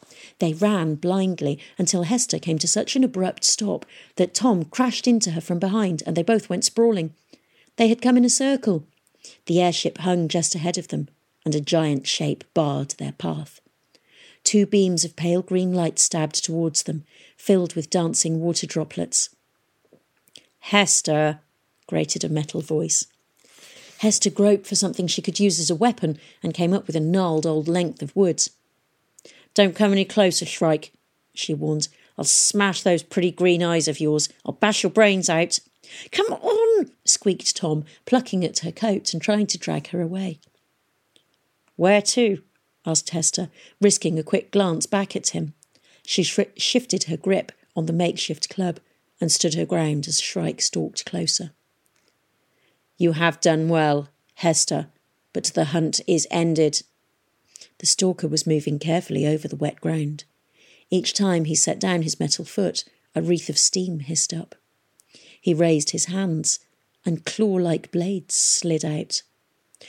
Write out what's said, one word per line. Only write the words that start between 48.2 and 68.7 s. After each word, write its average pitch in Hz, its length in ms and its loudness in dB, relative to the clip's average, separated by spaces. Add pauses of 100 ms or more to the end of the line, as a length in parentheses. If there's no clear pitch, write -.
club 180 320 -4 (400)
and 165 100 0
stood 160 220 2
her 165 120 -2
ground 156 420 -2
as 156 120 -2
Shrike - 420 -4
stalked - 440 -4
closer. 170 480 -4 (1400)
"You 170 160 4
have 170 280 0
done 160 260 4
well, 151 420 2 (260)
Hester, 151 540 0 (440)
but 175 200 -6
the 165 120 0
hunt 160 420 -2
is 170 240 0
ended." 160 500 0 (960)
The - 60 -12
stalker 180 420 0
was 151 200 -4
moving 156 320 0
carefully 156 480 -2
over 151 200 -2
the 147 100 -10
wet 143 240 -6
ground. 151 420 -4 (680)
Each 185 220 0
time 180 340 0
he 156 100 -2
set - 240 0
down 180 240 0
his 156 180 -4
metal 156 240 -2
foot, - 400 -4 (280)
a 196 80 -2
wreath 165 280 -2
of 147 80 -4
steam 180 420 0
hissed 151 340 -4
up. 165 220 -10 (840)
He 175 120 2
raised 160 360 2
his - 160 -2
hands, 175 540 -2 (440)
and 165 220 -2
claw-like 180 640 0
blades 180 440 -4
slid - 500 0